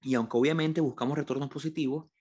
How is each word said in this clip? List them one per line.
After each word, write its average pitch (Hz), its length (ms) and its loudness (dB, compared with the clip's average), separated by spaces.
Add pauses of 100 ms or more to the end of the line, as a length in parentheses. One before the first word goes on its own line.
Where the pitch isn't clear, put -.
Y 131 140 0
aunque 117 220 0
obviamente 156 440 2
buscamos 139 360 -2
retornos 135 320 -4
positivos, 156 580 -4 (140)